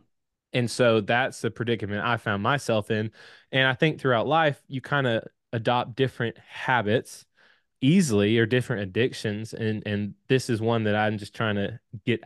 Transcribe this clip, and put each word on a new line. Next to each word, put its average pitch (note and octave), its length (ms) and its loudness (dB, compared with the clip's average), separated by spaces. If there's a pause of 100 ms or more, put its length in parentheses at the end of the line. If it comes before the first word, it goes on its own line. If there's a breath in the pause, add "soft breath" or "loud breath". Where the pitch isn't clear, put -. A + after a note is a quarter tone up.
(520)
And B2 180 0
so A2+ 300 4
that's A#2+ 420 -2
the A#2 80 -2
predicament G#2 540 -4
I A#2+ 120 0
found G2+ 260 -2
myself A#2 480 0
in. G#2+ 200 -2 (420 loud breath)
And C3 160 4
I B2+ 60 0
think D#3 260 0
throughout A#2 260 0
life, D3+ 420 0
you C3+ 120 -8
kinda C3 460 0 (260)
adopt A#2+ 440 -2
different B2 420 -2
habits - 880 -2 (560 soft breath)
easily A#2+ 560 4
or A2+ 80 4
different A#2 360 0
addictions. G#2+ 720 -4
And, A2 320 -4
and G#2 280 -4 (140)
this C3 220 0
is A2 120 0
one A2+ 220 0
that G#2 120 2
I'm G#2+ 220 0
just G#2 160 -12
trying G#2+ 220 -2
to G2+ 240 -4 (260)
get A2+ 200 0